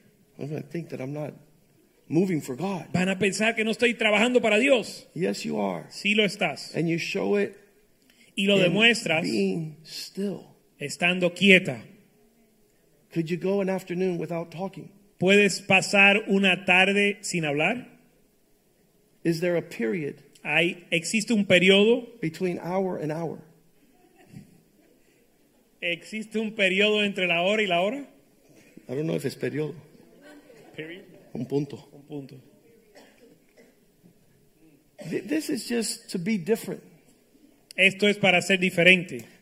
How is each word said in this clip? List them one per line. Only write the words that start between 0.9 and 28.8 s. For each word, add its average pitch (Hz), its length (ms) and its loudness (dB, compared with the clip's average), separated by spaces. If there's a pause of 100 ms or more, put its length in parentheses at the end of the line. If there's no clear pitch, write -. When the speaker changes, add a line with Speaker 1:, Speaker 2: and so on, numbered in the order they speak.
Speaker 1:
I'm 131 140 -8
not 147 200 -10 (760)
moving 170 320 2
for 131 160 -8
God. 175 360 -6
Speaker 2:
Van 180 160 2
a 190 100 -2
pensar 214 360 2
que 220 80 -2
no 220 80 -2
estoy 240 220 2
trabajando 226 480 2
para 214 180 4
Dios. 254 540 2
Speaker 1:
Yes, 196 300 -4
you - 180 -4
are. 180 280 -4
Speaker 2:
Sí - 260 -4
lo 214 100 4
estás. - 500 -4
Speaker 1:
And 160 140 0
you 165 80 -2
show 190 400 -2
it 202 180 -4 (800)
Speaker 2:
Y 196 120 -2
lo 202 100 4
Speaker 1:
in 185 60 4
Speaker 2:
demuestras 180 580 2
Speaker 1:
being 180 640 -2
still. - 560 -10 (380)
Speaker 2:
estando 175 540 -2
quieta. 180 500 4 (1300)
Speaker 1:
Could 165 180 -4
you 175 80 -2
go 190 240 -2
an 190 80 -2
afternoon 180 500 -2
without 170 320 -8
talking? 185 380 -12 (300)
Speaker 2:
¿Puedes 196 420 4
pasar 196 680 4
una 196 360 2
tarde 202 560 4
sin 170 220 -4
hablar? 156 440 -2 (1400)
Speaker 1:
Is 160 180 -2
there 175 160 0
a 160 40 0
period 165 540 -6 (280)
Speaker 2:
Hay, 170 480 -2
¿existe 196 420 -2
un 202 120 2
periodo? 196 640 4 (140)
Speaker 1:
between 175 380 -4
hour 185 380 -4
and 151 140 -6
hour? 160 280 -8 (2500)
Speaker 2:
¿Existe 202 580 -6
un 220 160 -4
periodo 208 480 2
entre 196 240 -2
la 170 140 0
hora 208 200 0
y 208 60 0
la 175 140 2
hora? 254 240 -2 (840)